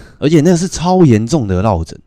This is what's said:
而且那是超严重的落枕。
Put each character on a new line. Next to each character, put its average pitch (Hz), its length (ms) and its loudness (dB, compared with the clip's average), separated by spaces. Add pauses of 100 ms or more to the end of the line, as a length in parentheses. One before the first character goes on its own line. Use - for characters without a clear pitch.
(180)
而 - 100 -4
且 156 140 4
那 180 140 2
是 175 120 -4
超 180 380 0
严 113 220 2
重 123 200 -2
的 90 140 -2
落 92 240 -2
枕。 - 100 -18 (120)